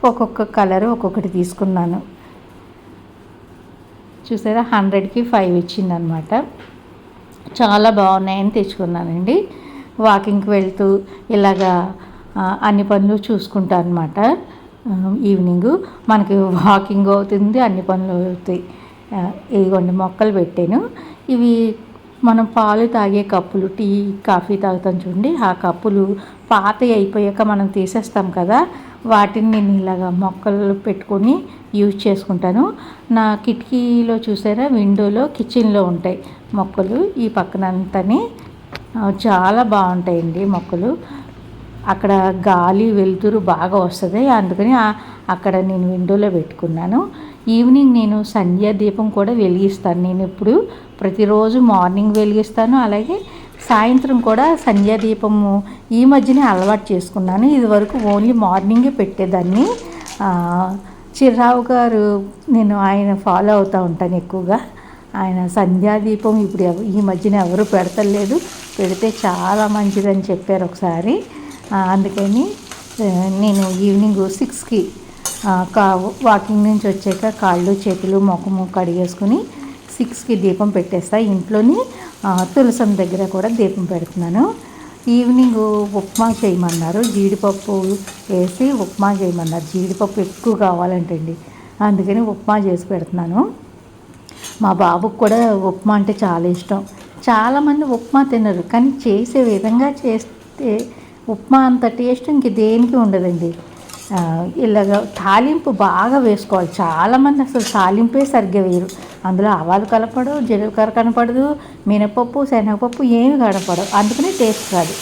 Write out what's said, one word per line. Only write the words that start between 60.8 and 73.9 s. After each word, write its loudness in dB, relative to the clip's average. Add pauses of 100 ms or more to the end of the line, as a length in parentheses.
చిర్రావు 4
గారు, 2 (260)
నేను 2
ఆయన 2
ఫాలో 2
అవుతూ 2
ఉంటాను -2
ఎక్కువగా. -2 (560)
ఆయన -2
సంధ్యా 2
దీపం 0
ఇప్పుడు -2
ఎవ-, -2
ఈ 0
మధ్యన 0
ఎవరు 2
పెడతలేదు, 0 (400)
పెడితే -2 (120)
చాలా 0
మంచిదని 0
చెప్పారు -2
ఒకసారి. -2 (500)
ఆ, 0
అందుకని, 0 (500)
ఆ, -2 (340)
నేను 0
ఈవినింగ్ 2